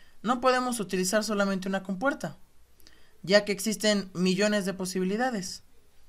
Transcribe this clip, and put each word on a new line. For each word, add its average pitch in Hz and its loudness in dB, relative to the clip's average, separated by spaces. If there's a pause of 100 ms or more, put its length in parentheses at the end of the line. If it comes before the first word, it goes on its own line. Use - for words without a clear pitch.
(220)
No 247 0
podemos 254 2
utilizar 185 0
solamente 196 -2
una 190 -2
compuerta, 196 -4 (840)
ya 202 4
que 202 -2
existen 202 0
millones 190 2
de 190 -2
posibilidades. 190 -4 (460)